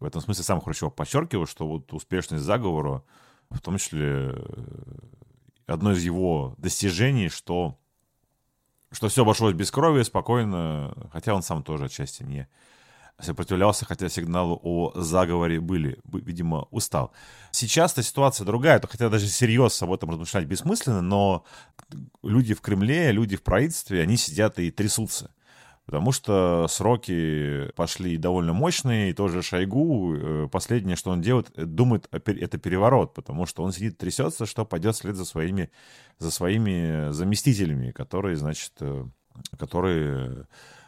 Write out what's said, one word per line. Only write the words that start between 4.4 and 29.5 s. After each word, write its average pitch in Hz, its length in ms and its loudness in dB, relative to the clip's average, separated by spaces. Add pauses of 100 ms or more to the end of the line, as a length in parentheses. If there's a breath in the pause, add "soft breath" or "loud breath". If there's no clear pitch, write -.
одно 87 260 2
из 90 100 4
его 85 540 0
достижений, 98 720 0
что, 87 500 -4 (1120)
что - 180 -2
все 127 140 4
обошлось 107 320 6
без 90 160 -2
крови, 143 320 4
спокойно, 90 920 0 (180)
хотя 101 220 -2
он 92 80 0
сам 80 200 -4
тоже 71 240 -4
отчасти - 360 -10
не 67 260 -8 (720 soft breath)
сопротивлялся, 92 640 2
хотя 87 240 -6
сигналы 85 520 -2
о 85 360 -2
заговоре 85 640 2
были, 82 420 -2
бы-, - 180 -8
видимо, 85 520 -4
устал. 85 400 -2 (400 loud breath)
Сейчас-то 147 500 2
ситуация 131 420 2
другая, 120 360 6
то - 80 -8
хотя 117 200 0
даже 104 200 2
серьезно 113 580 4
об 87 60 0
этом 82 180 -2
размышлять 82 360 -2
бессмысленно, 117 540 -2
но 95 440 2 (800 loud breath)
люди 110 300 4
в - 60 -12
Кремле, 117 520 2
люди 101 240 2
в - 60 -6
правительстве, 101 600 2
они 98 140 4
сидят 101 420 0
и 85 140 0
трясутся. - 580 -2 (560 soft breath)
Потому 90 260 0
что 90 560 2
сроки 80 1080 0
пошли 87 400 -2
довольно 85 380 0
мощные, 117 560 0
и - 20 -2
тоже 90 300 0
Шойгу, 98 760 0